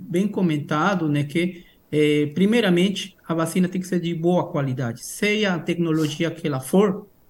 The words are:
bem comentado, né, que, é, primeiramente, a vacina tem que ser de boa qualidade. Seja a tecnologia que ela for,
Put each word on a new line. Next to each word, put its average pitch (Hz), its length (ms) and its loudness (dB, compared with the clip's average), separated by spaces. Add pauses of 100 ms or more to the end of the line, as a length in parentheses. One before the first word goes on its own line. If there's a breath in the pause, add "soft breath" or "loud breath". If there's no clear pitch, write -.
bem 190 260 -2
comentado, 165 840 0
né, 147 140 0
que, 175 400 -4 (280 loud breath)
é, 151 420 2
primeiramente, 185 840 2 (100)
a 170 80 -4
vacina 165 360 0
tem 185 100 -6
que - 80 -6
ser 175 140 -2
de 170 120 -2
boa 165 380 0
qualidade. 131 540 -4
Seja 208 480 0
a 165 60 -2
tecnologia 160 680 0
que 160 160 -6
ela 143 140 -2
for, 190 480 2 (220)